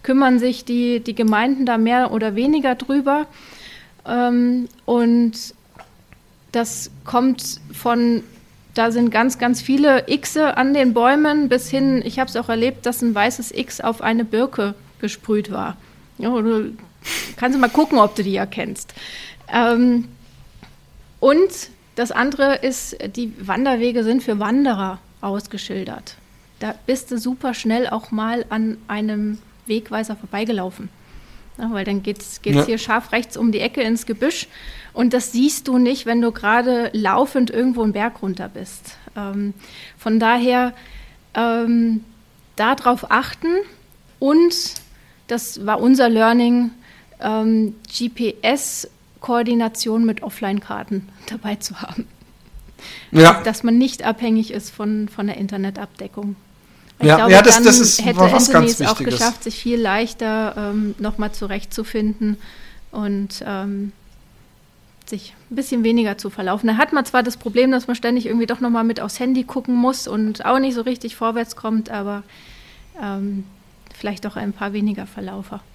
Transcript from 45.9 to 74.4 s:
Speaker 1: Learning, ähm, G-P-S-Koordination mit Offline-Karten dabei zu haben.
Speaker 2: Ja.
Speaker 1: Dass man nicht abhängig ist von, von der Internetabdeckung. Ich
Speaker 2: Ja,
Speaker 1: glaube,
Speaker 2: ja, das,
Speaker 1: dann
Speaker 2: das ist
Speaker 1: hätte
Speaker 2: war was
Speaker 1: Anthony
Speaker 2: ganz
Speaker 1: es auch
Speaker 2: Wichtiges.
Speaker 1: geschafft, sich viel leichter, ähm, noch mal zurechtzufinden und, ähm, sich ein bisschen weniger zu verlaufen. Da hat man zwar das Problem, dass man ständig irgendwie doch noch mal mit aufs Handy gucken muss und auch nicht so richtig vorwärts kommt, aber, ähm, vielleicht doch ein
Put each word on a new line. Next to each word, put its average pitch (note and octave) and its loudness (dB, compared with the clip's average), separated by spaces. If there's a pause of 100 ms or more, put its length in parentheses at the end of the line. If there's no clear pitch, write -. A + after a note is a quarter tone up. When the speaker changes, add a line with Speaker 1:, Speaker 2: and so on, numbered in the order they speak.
Speaker 1:
Learning, A#3 4 (480)
ähm, A3 0 (120)
G-P-S-Koordination A#3 -2
mit A3 -2
Offline-Karten G3+ -6 (180)
dabei G#3+ -8
zu - -12
haben. - -10 (1040)
Speaker 2:
Ja. E3 10
Speaker 1:
Dass A3 -2
man A#3 4
nicht C4+ 2
abhängig A3 0
ist - -10
von, G#3+ -4
von G3+ -6
der - -6
Internetabdeckung. G3 -8 (640)
Ich D3+ 4
Speaker 2:
Ja, D#3 10
Speaker 1:
glaube, F#3 6
Speaker 2:
ja, G3+ 12
das, A3+ 10
Speaker 1:
dann A#3+ 4
Speaker 2:
das A#3+ 10
ist - 2
Speaker 1:
hätte - 0
Speaker 2:
war F#3 8
was B3 6
Speaker 1:
Anthony B3 6
Speaker 2:
ganz A#3 0
Speaker 1:
es C#3+ 2
auch G#3+ 4 (100)
Speaker 2:
Wichtiges. A#3+ 0
Speaker 1:
geschafft, A#3 0
sich A3+ -8
viel A#3+ -2
leichter, A3 -2
ähm, G#3 -4
noch G#3 -4
mal G#3 -4
zurechtzufinden G#3+ -4 (560)
und, G3+ -6
ähm, G3+ -8 (1160)
sich - -14 (160)
ein A3+ -8
bisschen B3+ -2
weniger A3+ 2
zu G3 -10
verlaufen. G3 -4
Da A3 2
hat D4+ 0
man C#4 2
zwar B3+ 0
das A#3+ -4
Problem, B3 2
dass B3+ -2
man A#3+ -2
ständig A#3+ -2
irgendwie A#3 0
doch A#3+ -4
noch A#3+ 0
mal A3+ 2
mit A3+ -2
aufs - -8
Handy B3+ 0
gucken B3+ -4
muss B3 2
und G#3+ -2
auch B3+ 2
nicht C4+ 0
so A#3 -4
richtig A#3+ -6
vorwärts A3+ -4
kommt, A3 -4
aber, G3+ -6 (800)
ähm, G3 -6 (540)
vielleicht G3+ -8
doch G#3 -10
ein G3+ -6